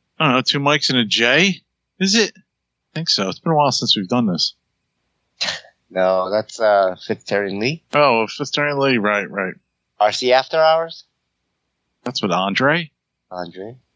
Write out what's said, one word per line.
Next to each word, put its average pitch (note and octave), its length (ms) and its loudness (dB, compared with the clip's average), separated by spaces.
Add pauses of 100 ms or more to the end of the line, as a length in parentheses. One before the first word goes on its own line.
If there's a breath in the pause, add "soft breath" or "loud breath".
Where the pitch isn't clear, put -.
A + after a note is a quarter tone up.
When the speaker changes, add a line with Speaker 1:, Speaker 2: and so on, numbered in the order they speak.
(200)
Speaker 1:
I D#3+ 60 2
don't C3 100 4
know, C3 60 2
two - 180 -2
Mikes C#3+ 300 0
and C3 100 0
a A#2 60 2
J? B2+ 560 2 (380)
Is F#3+ 160 0
it? G#3+ 200 0
I - 600 -20
think E3 140 -6
so. - 200 -2
It's - 100 -8
been F3 120 -2
a D#3+ 40 0
while C#3+ 160 2
since - 240 -2
we've G2 120 -4
done B2 200 0
this. F2 260 -2 (1400 loud breath)
Speaker 2:
No, F#2 420 0
that's, G#2+ 280 -4
uh, G2 360 4 (100)
Fitzterry G2+ 460 -4
and G2 80 -6
Lee. C3+ 240 -4 (100)
Speaker 1:
Oh, C3 340 4
Fitzterry D3 440 -4
and C#3+ 80 -4
Lee. C3+ 180 2
Right, G#2 320 0
right. F#2 240 -4 (460)
Speaker 2:
R G#2+ 140 4
C B2 180 0
After C3 260 2
Hours. D#3+ 460 2 (1000)
Speaker 1:
That's - 180 -8
with G2+ 100 -2
Andre. B2+ 600 0 (380)
Speaker 2:
Andre. F#2 460 -12 (200)